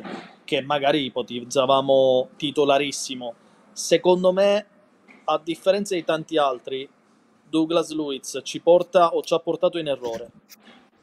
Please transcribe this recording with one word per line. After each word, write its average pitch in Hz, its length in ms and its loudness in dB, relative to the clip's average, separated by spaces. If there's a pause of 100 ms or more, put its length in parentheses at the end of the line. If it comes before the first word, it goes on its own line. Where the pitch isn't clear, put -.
(440)
che 139 180 -2
magari 143 420 0
ipotizzavamo 131 1300 2
titolarissimo. 139 1000 -2 (380)
Secondo 180 600 2
me, 202 340 0 (580)
a 156 180 -2
differenza 190 520 -2
di 165 80 -4
tanti 160 360 -2
altri, 135 500 -4 (600)
Douglas 160 440 -2
Luiz 143 500 -8
ci - 180 -10
porta 175 540 4
o 151 80 0
ci - 100 -4
ha 165 60 2
portato 170 400 -2
in 160 80 -6
errore. 120 440 -6 (720)